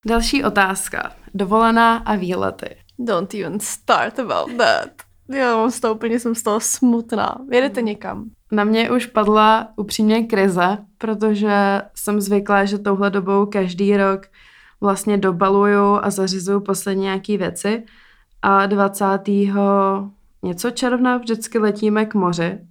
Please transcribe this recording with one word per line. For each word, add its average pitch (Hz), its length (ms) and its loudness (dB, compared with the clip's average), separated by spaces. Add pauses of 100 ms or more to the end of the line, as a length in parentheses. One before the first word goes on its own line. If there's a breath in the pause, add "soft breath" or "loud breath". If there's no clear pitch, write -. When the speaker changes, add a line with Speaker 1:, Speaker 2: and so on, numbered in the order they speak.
Speaker 1:
Další 233 380 2
otázka. 190 680 -2 (220)
Dovolená 226 640 4
a - 200 -4
výlety. 180 600 -4 (220)
Speaker 2:
Don't 202 360 -2
even 185 260 -6
start - 580 -2
about 156 380 -4
that. 135 340 2 (380)
Já 262 280 0
mám 226 140 2
z 240 100 -8
toho 220 140 0
úplně, 233 260 -2
jsem 233 140 -2
z - 80 -10
toho 220 180 0
smutná. 233 760 -2 (140)
Jedete 254 280 0
Speaker 1:
Hmm. 226 60 -2
Speaker 2:
někam? 208 380 -8 (280)
Speaker 1:
Na 208 120 2
mě 220 260 2
už 240 160 0
padla 214 720 4
upřímně 214 500 0
krize, 196 520 2 (200)
protože 202 840 0 (140)
jsem 208 260 -2
zvykla, 202 440 2
že 202 140 -2
touhle 202 320 0
dobou 196 360 0
každý 196 500 0
rok 196 240 2 (600 soft breath)
vlastně 202 380 0
dobaluju 202 840 2
a 202 80 -2
zařizuju 190 500 -2
poslední 196 420 -4
nějaký 196 340 -4
věci. 202 480 -4 (580 soft breath)
A 196 240 4
dvacátého 196 1400 0 (340)
něco 185 280 -4
června 247 460 0
vždycky 226 420 -4
letíme 214 480 0
k 214 80 -8
moři 180 440 0 (120)